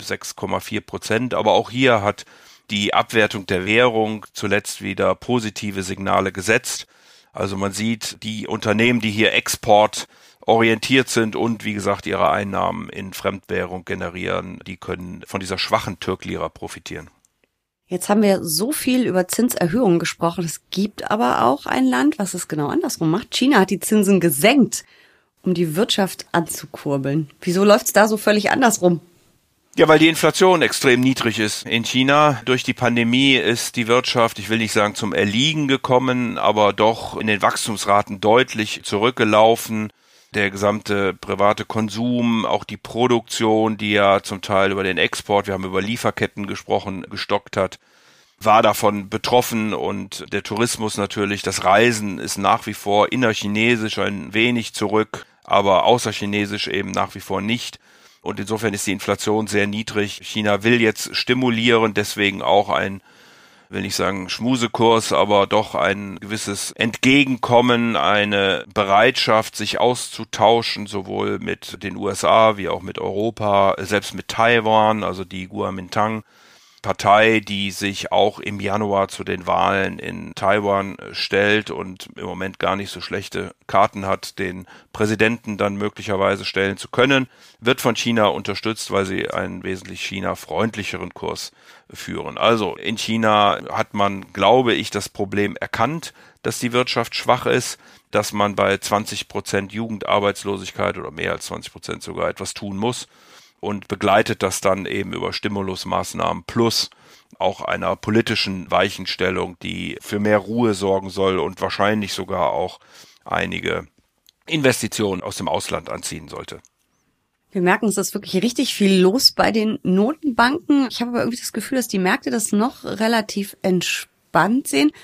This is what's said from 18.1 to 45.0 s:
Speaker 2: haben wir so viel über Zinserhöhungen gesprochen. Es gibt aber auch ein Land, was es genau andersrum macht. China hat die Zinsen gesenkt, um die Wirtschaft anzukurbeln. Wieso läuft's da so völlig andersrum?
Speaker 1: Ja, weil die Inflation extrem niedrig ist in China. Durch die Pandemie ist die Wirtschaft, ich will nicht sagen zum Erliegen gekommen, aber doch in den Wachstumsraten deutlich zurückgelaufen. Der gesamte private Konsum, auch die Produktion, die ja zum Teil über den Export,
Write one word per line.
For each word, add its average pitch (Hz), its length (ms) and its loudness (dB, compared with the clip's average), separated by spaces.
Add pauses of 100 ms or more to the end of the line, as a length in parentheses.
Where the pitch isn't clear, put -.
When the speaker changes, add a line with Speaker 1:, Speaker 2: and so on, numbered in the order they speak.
Speaker 2:
haben 208 100 4
wir 202 240 4
so 175 260 -2
viel 254 360 0
über 180 220 0
Zinserhöhungen 196 720 2
gesprochen. 170 460 -2
Es 156 160 -8 (100)
gibt - 400 -4
aber 233 360 2
auch 269 180 2
ein 262 220 2
Land, 262 320 2
was 190 160 -2
es - 140 -8
genau 151 200 -2
andersrum 233 420 0
macht. 196 240 -2
China 254 260 4
hat 190 100 4
die 196 100 -2
Zinsen 202 400 4
gesenkt, 175 640 4 (560)
um 185 140 0
die 160 200 0
Wirtschaft 196 580 0
anzukurbeln. 147 1000 -2 (100)
Wieso 185 240 0
läuft's 214 300 6
da 208 140 6
so 214 100 0
völlig 208 320 2
andersrum? 180 500 4 (760)
Speaker 1:
Ja, 160 100 6
weil 156 140 8
die 160 80 8
Inflation 170 520 4
extrem 123 400 4
niedrig 120 380 2
ist 107 260 -2
in 113 200 -2
China. 139 600 4
Durch 127 200 0
die 127 100 -2
Pandemie 120 600 4
ist 110 400 0
die 117 100 -2
Wirtschaft, 117 540 2
ich 98 80 -10
will 110 100 6
nicht 113 140 0
sagen 104 240 2
zum 107 180 -4
Erliegen 135 540 2
gekommen, 127 680 2
aber 101 360 4
doch 107 440 2
in 107 120 -4
den 101 140 0
Wachstumsraten 101 800 0
deutlich 110 640 2
zurückgelaufen. 110 1080 2 (420)
Der 101 160 0
gesamte 101 640 0
private 101 500 0
Konsum, 113 800 0
auch - 200 -2
die 101 120 -12
Produktion, 110 1000 0
die 104 160 -4
ja 98 300 6
zum 95 200 -8
Teil 98 300 2
über 98 100 -4
den 92 160 -2
Export, 101 480 0